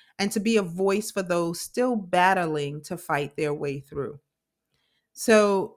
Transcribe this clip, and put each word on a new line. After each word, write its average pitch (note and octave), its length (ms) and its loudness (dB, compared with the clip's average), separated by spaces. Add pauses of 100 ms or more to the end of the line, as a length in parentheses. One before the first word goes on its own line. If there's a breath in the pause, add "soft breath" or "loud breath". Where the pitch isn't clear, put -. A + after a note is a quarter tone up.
(180 soft breath)
and G3 120 -2
to A3 100 -2
be A3 180 4
a G3+ 40 4
voice F#3+ 480 0
for G3 120 -4
those E3+ 380 -2
still B3 360 0
battling F3 840 0
to F3 160 -8
fight C#3+ 380 -4
their D3+ 180 -2
way C#3+ 260 -6
through." C#3 400 -10 (960)
So G3+ 640 2